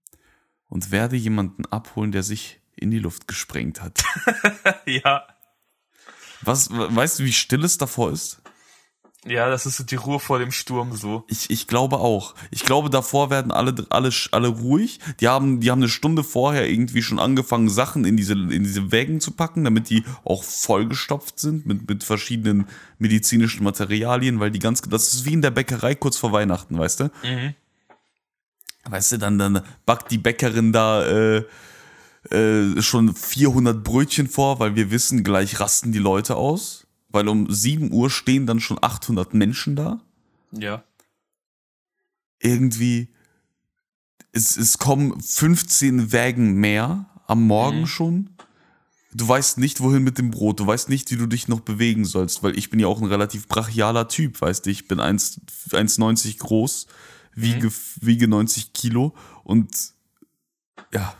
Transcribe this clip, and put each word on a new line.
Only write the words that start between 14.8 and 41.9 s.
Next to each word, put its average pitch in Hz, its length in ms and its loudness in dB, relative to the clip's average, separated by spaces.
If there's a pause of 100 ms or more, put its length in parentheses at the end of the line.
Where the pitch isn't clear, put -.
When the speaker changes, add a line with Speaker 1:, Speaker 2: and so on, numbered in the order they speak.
Speaker 1:
Die 117 80 2
haben, 131 340 2
die 120 100 2
haben 127 80 2
eine 120 100 4
Stunde 156 340 0
vorher 135 460 0
irgendwie 117 320 0
schon 113 160 -4
angefangen, 123 500 2
Sachen 117 380 0
in 107 120 4
diese, 104 160 0
in 101 300 0
diese 98 280 -2
Wägen 143 300 0
zu 151 100 -6
packen, 165 320 -4
damit 113 260 2
die 113 140 2 (200)
auch 98 200 -4
vollgestopft - 960 -2
sind 151 260 -4
mit, 104 240 -4
mit 104 140 -4
verschiedenen 107 640 0 (320)
medizinischen 110 640 2
Materialien, 110 760 0
weil 104 120 0
die 104 80 -4
ganz, 117 240 0
das 107 320 0
ist 127 100 -4
wie 151 80 0
in 165 80 4
der 143 80 4
Bäckerei 123 460 0
kurz 139 220 -2
vor 113 140 -2
Weihnachten, 98 460 0
weißt 82 220 -2
du? 135 40 0 (200)
Speaker 2:
Mhm. 127 320 -6 (1300)
Speaker 1:
Weißt 98 260 -2
du, - 40 -2
dann, 101 220 2
dann 98 240 2 (240)
backt - 240 0
die 113 80 0
Bäckerin 113 520 2
da, 110 320 4
äh, 110 400 2 (840)
äh, 104 540 4
schon 113 320 4
vierhundert 123 680 2
Brötchen 131 440 0
vor, 139 320 0
weil 107 160 0
wir 107 160 2
wissen, 120 320 2
gleich 98 360 2
rasten 104 320 0
die 107 60 0
Leute 101 380 2
aus. - 480 -4 (260)
Weil 104 200 2
um 107 200 2
sieben 127 440 0
Uhr 120 160 4
stehen 131 360 0
dann 113 140 0
schon - 220 -4
achthundert 101 520 -2
Menschen 113 440 0
da. 170 240 -6 (500)
Speaker 2:
Ja. 107 320 -8 (1600)